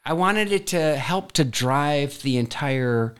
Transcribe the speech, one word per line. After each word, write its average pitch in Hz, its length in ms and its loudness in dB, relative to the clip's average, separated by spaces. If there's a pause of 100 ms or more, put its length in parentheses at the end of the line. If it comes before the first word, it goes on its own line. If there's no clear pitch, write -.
I 151 80 -4
wanted 202 400 0
it 196 160 0
to 156 300 2
help 170 360 -4
to 151 120 2
drive 143 760 0
the 131 140 0
entire 120 840 0